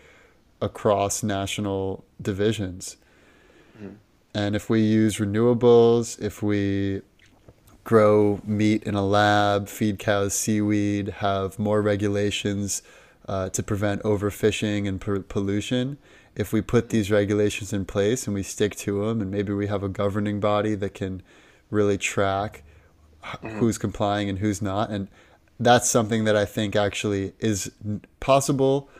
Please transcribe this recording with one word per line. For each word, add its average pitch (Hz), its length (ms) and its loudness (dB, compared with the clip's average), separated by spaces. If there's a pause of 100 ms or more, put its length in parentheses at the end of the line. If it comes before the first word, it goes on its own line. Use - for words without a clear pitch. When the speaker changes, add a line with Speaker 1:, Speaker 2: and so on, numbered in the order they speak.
(600)
Speaker 1:
across 104 600 0
national 98 840 -4 (160)
divisions. 101 720 -2 (840)
Speaker 2:
Mm-hmm. 101 180 -14 (380)
Speaker 1:
And 104 220 -2
if - 140 -6
we 113 120 4
use 110 360 4
renewables, 117 1040 4
if 104 200 -6
we 98 600 -2 (840)
grow 104 600 4
meat 107 380 2
in 104 120 -4
a 101 100 0
lab, 101 600 2
feed 107 320 -2
cows 101 340 0
seaweed, 104 760 0 (180)
have 98 320 -2
more 104 220 0
regulations, 101 1000 -2 (460)
uh, 95 220 -4
to - 120 -6
prevent 101 420 -2
overfishing 104 840 0
and 95 140 -6
per-, 101 180 -4
pollution, 107 800 -4 (380)
if - 180 -6
we 107 80 2
put 113 280 0
these 104 220 0
regulations 104 640 0
in 98 120 -2
place 104 400 -2
and 104 80 -4
we 98 100 -4
stick 104 340 -2
to 101 280 -2
'em, 113 160 -2
and 95 80 -4
maybe 101 240 -2
we 101 140 -2
have 101 160 -4
a 98 60 -2
governing 104 500 -2
body 104 360 0
that 98 180 -6
can 95 280 -8 (500)
really 101 260 2
track 98 640 -2 (600)
h-, - 180 -14
Speaker 2:
Mm-hmm. 110 160 -10
Speaker 1:
who's 107 220 2
complying 104 500 -2
and 95 100 -4
who's 104 220 -2
not. 101 300 -2
And 101 160 -6 (520)
that's 120 300 6
something 110 360 2
that 107 100 4
I 104 100 2
think 101 300 -4
actually 101 640 -2
is 107 320 -2 (120)
n-, 104 180 -6 (180)
possible 135 680 2 (100)